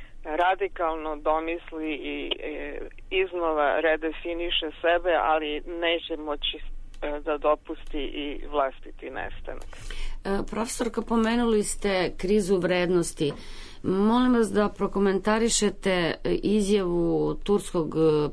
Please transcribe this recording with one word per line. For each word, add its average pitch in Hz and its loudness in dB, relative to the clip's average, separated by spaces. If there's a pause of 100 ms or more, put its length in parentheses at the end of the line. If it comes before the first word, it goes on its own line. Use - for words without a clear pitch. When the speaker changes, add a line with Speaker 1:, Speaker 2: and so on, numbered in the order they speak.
(240)
Speaker 1:
radikalno 165 0
domisli 160 -2
i, 143 -6
e, 143 -8 (300)
iznova 165 2
redefiniše 160 -2 (120)
sebe, 170 2
ali 151 0
neće 170 -2
moći, 151 -6 (440)
e, 147 -4
da 151 -2
dopusti 151 -2
i 139 -6
vlastiti 135 -4
nestanak. - -10 (480)
Speaker 2:
E, 196 0 (120)
profesorka, 226 -4
pomenuli 226 2
ste 190 0
krizu 196 2
vrednosti. 175 2 (500)
Molim 226 4
vas 226 4
da 202 4
prokomentarišete, 196 2 (320)
e, 175 2 (100)
izjavu 175 2
turskog, 175 0
e, 151 4